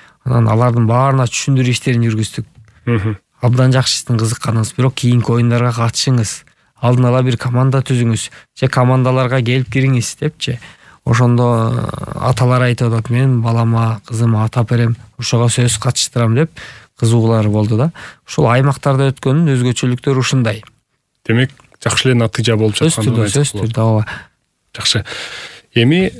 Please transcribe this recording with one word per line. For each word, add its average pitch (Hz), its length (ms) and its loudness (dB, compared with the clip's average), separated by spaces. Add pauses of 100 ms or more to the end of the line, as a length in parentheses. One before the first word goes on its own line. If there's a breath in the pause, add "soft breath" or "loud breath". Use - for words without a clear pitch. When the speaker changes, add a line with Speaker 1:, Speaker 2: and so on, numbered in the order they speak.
(240 loud breath)
Speaker 1:
Анан 120 240 2
алардын 117 380 2
баарына 131 440 2
түшүндүрүү 131 400 0
иштерин 120 320 0
жүргүздүк. 110 420 -4 (420)
Speaker 2:
Мгм. 110 300 -2 (240)
Speaker 1:
«Абдан 127 320 2
жакшы 131 240 0
сиздин 117 220 -2
кызыкканыңыз, 113 580 -2
бирок 127 180 0
кийинки 120 380 0
оюндарга 120 400 0
катышыңыз, 117 720 -2 (400 soft breath)
алдын 123 260 2
ала 127 140 2
бир 127 180 0
команда 127 400 0
түзүңүз, 120 480 -2 (300 loud breath)
же 139 100 0
командаларга 127 720 2
келип 127 320 -2
кириңиз», — 131 480 0
депчи. - 380 -6 (460 loud breath)
Ошондо, 120 680 2
э, - 480 -6
аталар 123 420 2
айтып 123 300 0
атат, 113 180 -2
«Мен 127 300 2
балама, 113 640 0
кызыма 110 380 0
ат 107 140 -4
алып 113 120 0
берем, 117 260 2 (220)
ошого 120 300 0
сөз 120 320 0
катыштырам», — 120 560 -2
деп 160 140 0 (500 loud breath)
кызыгуулар 113 480 2
болду 107 320 0
да. 160 100 0 (380 loud breath)
Ушул - 240 0
аймактарда 135 640 2
өткөндүн 143 420 0
өзгөчөлүктөрү 123 640 0
ушундай. 113 420 -2 (640)
Speaker 2:
Демек, 123 240 0 (320)
жакшы - 280 0
эле 120 100 4
натыйжа 113 360 0
болуп 107 200 0
Speaker 1:
Сөзсүз 156 240 0
Speaker 2:
жатканын 113 140 0
Speaker 1:
түрдө, 113 100 0
Speaker 2:
айтсак 131 200 0
Speaker 1:
сөзсүз 143 120 -4
Speaker 2:
болот. 110 140 -4
Speaker 1:
түрдө, 113 160 0
ооба. 110 200 2 (720 loud breath)
Speaker 2:
Жакшы. - 280 -2 (680 loud breath)
Эми 156 460 2